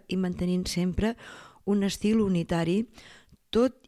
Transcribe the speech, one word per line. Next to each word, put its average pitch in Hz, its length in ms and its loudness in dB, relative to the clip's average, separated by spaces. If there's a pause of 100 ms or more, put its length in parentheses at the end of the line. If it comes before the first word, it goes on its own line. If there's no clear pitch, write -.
i 185 80 -4
mantenint 180 480 -2
sempre 180 460 0 (580)
un 196 160 2
estil 214 400 2
unitari, 170 540 0 (760)
tot 247 240 2 (120)